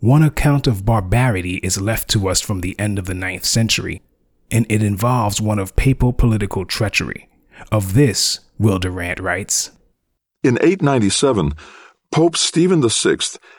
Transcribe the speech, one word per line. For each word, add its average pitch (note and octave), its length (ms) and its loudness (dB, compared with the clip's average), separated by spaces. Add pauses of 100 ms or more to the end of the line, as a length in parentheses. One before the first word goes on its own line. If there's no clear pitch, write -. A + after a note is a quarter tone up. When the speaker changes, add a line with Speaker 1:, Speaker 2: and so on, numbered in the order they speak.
Speaker 1:
One C#3 220 4
account C#3+ 440 2
of G2+ 180 0
barbarity G2+ 800 0
is F#2+ 180 -4
left A2 300 -4
to G2 180 0
us F#2 140 0
from F#2+ 180 -6
the - 180 -8
end G2+ 200 -2
of F#2+ 80 -6
the F#2+ 80 -6
ninth F#2 320 -8
century, - 560 -2 (480)
and A2+ 200 2
it G#2+ 120 2
involves G#2+ 600 0
one G#2+ 160 0
of F#2+ 180 -8
papal C3 340 2
political G#2 540 0
treachery. - 640 -4 (420)
Of G2 220 0
this, - 480 2 (180)
Will G2+ 200 2
Durant F2+ 420 -6
writes, F#2 520 -4 (680)
Speaker 2:
In C3 200 2
eight F#3 180 4
ninety-seven, A#2 720 2 (580)
Pope E3 240 2
Stephen F3 460 2
the A#2 80 4
sixth - 500 -2 (200)